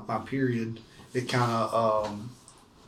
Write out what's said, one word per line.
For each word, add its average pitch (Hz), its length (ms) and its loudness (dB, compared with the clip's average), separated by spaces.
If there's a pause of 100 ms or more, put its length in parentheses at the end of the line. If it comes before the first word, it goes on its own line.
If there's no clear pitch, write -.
my 113 120 -4
period, 117 640 -2 (320)
it 123 160 -2
kinda, 117 440 2
um, 110 580 0 (560)